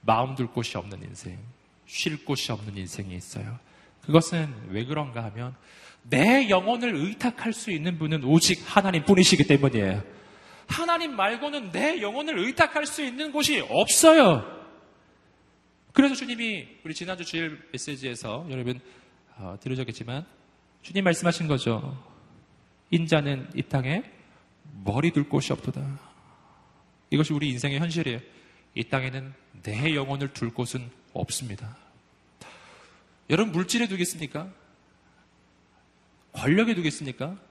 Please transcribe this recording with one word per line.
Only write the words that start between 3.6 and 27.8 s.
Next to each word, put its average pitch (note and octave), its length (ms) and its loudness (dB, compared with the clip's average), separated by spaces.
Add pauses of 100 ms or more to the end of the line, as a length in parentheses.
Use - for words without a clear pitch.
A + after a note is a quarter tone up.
그것은 D#3+ 500 2 (160)
왜 G2+ 160 -4
그런가 C3 400 -6
하면 A#2 300 -10 (480)
내 G#3 460 4
영혼을 A3 460 2
의탁할 A3 580 -4
수 - 180 -8
있는 E3+ 280 -2
분은 D#3 260 -2
오직 D#3+ 400 6
하나님 F#3+ 400 4
뿐이시기 F#3 420 8
때문이에요. A#2 560 4 (680)
하나님 E4 480 -2
말고는 A#3 560 -2
내 C4+ 280 0
영혼을 B3+ 380 -4
의탁할 D4 480 2
수 - 160 -6
있는 C#4 300 -6
곳이 C#4+ 360 0
없어요. G3 840 8 (1400)
그래서 C4+ 220 6
주님이 A3+ 540 -6 (160)
우리 D#3+ 100 -8
지난주 F3 300 -8
주일 E3 480 -6
메시지에서 C3 800 -8
여러분, B2+ 300 -6 (560)
어, F#2 240 -12
들으셨겠지만 B2+ 640 -8 (560)
주님 F#3+ 220 -2
말씀하신 E3+ 440 2
거죠. C3 520 0 (880)
인자는 D3+ 640 0
이 C#3 80 -4
땅에 C#3+ 420 -2 (800)
머리 B2+ 260 2
둘 D3 180 0
곳이 C#3+ 240 0
없도다. C3+ 460 -6 (1120)
이것이 D3+ 220 2
우리 D3 180 -2
인생의 C#3 280 -4
현실이에요. D#3 420 -4 (540)